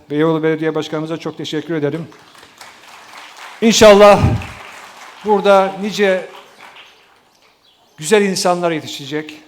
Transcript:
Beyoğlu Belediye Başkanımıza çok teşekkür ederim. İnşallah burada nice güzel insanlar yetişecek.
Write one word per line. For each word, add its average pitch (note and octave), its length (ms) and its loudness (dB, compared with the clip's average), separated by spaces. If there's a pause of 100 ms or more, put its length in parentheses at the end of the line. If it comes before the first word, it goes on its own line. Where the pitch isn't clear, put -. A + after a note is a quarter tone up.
Beyoğlu D#3 340 0
Belediye D#3+ 320 -2
Başkanımıza D#3 420 -6
çok D#3 200 -12
teşekkür D#3 380 -8
ederim. D3 320 -6 (1500)
İnşallah G#3 600 6 (1040)
burada G3 560 2
nice F#3+ 440 -2 (1700)
güzel F3+ 240 0
insanlar F3+ 500 -2
yetişecek. D3 600 -10 (140)